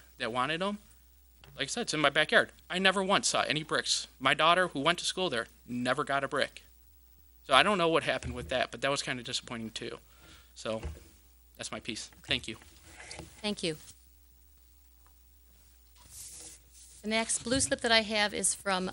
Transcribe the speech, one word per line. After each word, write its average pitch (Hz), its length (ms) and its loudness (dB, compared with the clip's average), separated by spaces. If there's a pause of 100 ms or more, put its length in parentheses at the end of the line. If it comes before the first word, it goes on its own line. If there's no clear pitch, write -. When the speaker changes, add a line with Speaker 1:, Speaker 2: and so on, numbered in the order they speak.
(180)
Speaker 1:
that 123 140 -4
wanted 139 300 -2
'em. 208 160 -4 (800)
Like 127 80 -4
I - 20 -4
said, 240 160 -4
it's - 120 -4
in 151 60 0
my 147 100 4
backyard. 151 400 4 (180)
I 170 100 -2
never 190 240 4
once 190 260 4
saw 110 140 2
any 135 200 0
bricks. - 440 -2 (120)
My 135 160 2
daughter, 170 340 4
who 147 120 -6
went 165 180 2
to - 60 -6
school 185 260 -2
there, 117 160 -2 (200)
never 123 360 -2
got 139 220 -2
a 135 40 -2
brick. - 340 -2 (840)
So 143 80 4
I 131 80 12
don't 196 160 4
know 170 100 4
what 160 160 4
happened 131 300 -2
with 123 140 -8
that, 123 220 0
but 117 100 -12
that 135 100 0
was 143 120 0
kinda 127 200 -4
disappointing 117 480 -8
too. - 280 -10 (560)
So 113 260 -6 (760)
that's 120 140 -10
my 113 100 -6
piece. - 300 -8 (160)
Thank 127 220 -2
you. 107 80 -8 (840)
Speaker 2:
Thank 208 200 -4
you. 160 140 -2 (3250)
The 208 60 -6
next 220 320 0
blue 262 200 0
slip 269 200 0
that 233 120 2
I 226 100 8
have 208 300 0
is - 220 0
from 185 380 -2